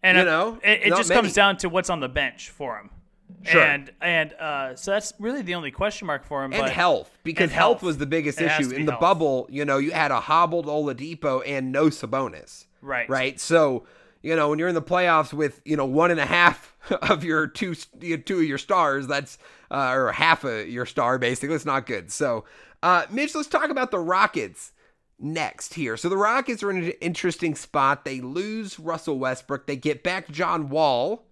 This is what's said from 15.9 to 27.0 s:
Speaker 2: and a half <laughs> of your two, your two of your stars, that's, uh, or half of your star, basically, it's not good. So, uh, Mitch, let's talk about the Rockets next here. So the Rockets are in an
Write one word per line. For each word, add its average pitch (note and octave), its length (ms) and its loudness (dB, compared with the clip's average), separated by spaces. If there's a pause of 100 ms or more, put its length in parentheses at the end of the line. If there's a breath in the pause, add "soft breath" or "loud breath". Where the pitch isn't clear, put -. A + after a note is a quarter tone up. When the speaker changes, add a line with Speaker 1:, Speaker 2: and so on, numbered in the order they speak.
Speaker 2:
and E3 80 2
a C#3+ 80 2
half - 500 2 (120)
<laughs> - 120 0
of E3 220 0
your D#3 240 0
two, F3+ 280 -6 (240)
your E3 200 -4
two F#3 180 -4
of E3 60 2
your C#3 160 -2
stars, C#3+ 480 0
that's, C#3+ 320 -6 (320 loud breath)
uh, C3 240 0
or B2+ 160 2
half D#3 320 2
of A2+ 260 -6
your A#2+ 160 -6
star, B2+ 320 0
basically, B2+ 380 -2
it's D3 100 -6
not C3+ 220 -2
good. F#2+ 240 -8
So, A#2+ 340 -2 (380 loud breath)
uh, F3 260 4
Mitch, C#4+ 240 -4
let's D4+ 140 -6
talk D4+ 220 0
about C4 220 -2
the G3 80 -2
Rockets F3 720 -2 (440)
next D3+ 560 -8
here. B2+ 240 -4
So E3+ 120 -4
the F#3+ 80 0
Rockets A#3 460 0
are G3+ 60 -4
in F#3 140 -2
an E3 80 -4 (100)